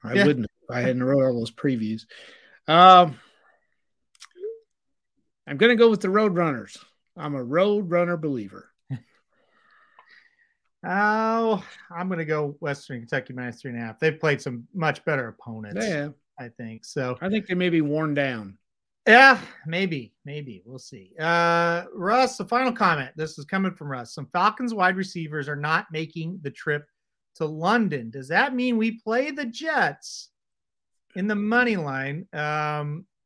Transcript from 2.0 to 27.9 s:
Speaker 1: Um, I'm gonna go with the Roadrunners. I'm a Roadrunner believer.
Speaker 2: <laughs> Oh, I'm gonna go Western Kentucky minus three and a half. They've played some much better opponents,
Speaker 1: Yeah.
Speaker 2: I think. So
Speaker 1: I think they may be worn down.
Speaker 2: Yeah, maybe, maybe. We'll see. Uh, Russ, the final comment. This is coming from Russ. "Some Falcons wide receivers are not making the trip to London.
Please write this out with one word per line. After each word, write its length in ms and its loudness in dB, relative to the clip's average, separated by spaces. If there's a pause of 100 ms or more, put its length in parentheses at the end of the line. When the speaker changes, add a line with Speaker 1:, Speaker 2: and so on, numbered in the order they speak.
Speaker 1:
Um, 520 10 (2250)
I'm 100 -8
gonna 200 6
go 140 8
with 100 0
the 80 -2
Roadrunners. 680 0 (400)
I'm 180 -8
a 100 -6
Roadrunner 760 0
believer. 500 -8 (200)
Speaker 2:
<laughs> 80 -8 (1900)
Oh, 760 0 (260)
I'm 180 -8
gonna 160 -4
go 360 -4
Western 400 -8
Kentucky 320 -6
minus 280 -10
three 120 -12
and 80 -8
a 40 -8
half. 140 -12
They've 220 -2
played 200 0
some 320 -10
much 320 -4
better 220 -2
opponents, 580 -10
Speaker 1:
Yeah. 260 -4 (280)
Speaker 2:
I 100 -14
think. 360 -16
So 360 -6
Speaker 1:
I 80 -6
think 200 -2
they 60 -4
may 160 0
be 100 2
worn 340 -2
down. 420 -4 (480)
Speaker 2:
Yeah, 360 8 (260)
maybe, 480 -4 (100)
maybe. 400 -14
We'll 140 -18
see. 400 -20
Uh, 720 2
Russ, 440 0
the 80 -8
final 280 0
comment. 440 0
This 200 -8
is 100 -14
coming 280 -2
from 140 -14
Russ. 260 -10
"Some 120 -12
Falcons 480 0
wide 220 2
receivers 520 -8
are 80 -6
not 340 -2
making 520 -8
the 100 -10
trip 340 -6 (500)
to 100 -4
London. 640 -2